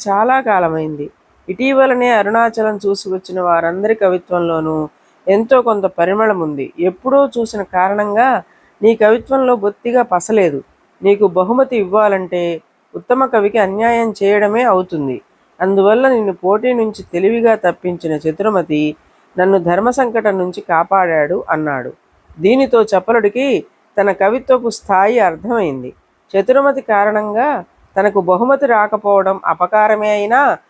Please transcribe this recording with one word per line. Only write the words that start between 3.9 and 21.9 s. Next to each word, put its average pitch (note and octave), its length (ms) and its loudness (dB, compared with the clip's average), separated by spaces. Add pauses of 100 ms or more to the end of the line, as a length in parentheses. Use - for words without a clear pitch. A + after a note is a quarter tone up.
కవిత్వంలోనూ E3+ 960 -2 (400)
ఎంతో A3+ 340 2
కొంత G#3 220 0
పరిమళం F#3+ 560 0
ఉంది. D3 380 -6
ఎప్పుడో B3+ 480 0
చూసిన A3 360 -6
కారణంగా G3+ 800 0 (400)
నీ A3 120 4
కవిత్వంలో B3 640 2
బొత్తిగా A#3 460 -2
పసలేదు. F3+ 600 0 (400)
నీకు G3+ 240 4
బహుమతి A#3 500 0
ఇవ్వాలంటే F#3 840 0 (340)
ఉత్తమ B3+ 300 -2
కవికి A3 320 0
అన్యాయం A3 640 0
చేయడమే G#3 400 2
అవుతుంది. F3 580 -2 (400)
అందువల్ల G3 480 2
నిన్ను A3 240 0
పోటీ G#3+ 400 0
నుంచి A3+ 400 -4
తెలివిగా A3+ 420 2
తప్పించిన F3 580 -4
చతురమతి D#3 840 -2 (420)
నన్ను F#3+ 200 4
ధర్మ F3+ 320 0
సంకటం A3 480 -2
నుంచి F3+ 220 -6
కాపాడాడు F3 880 0
అన్నాడు. C#3+ 420 -4 (480)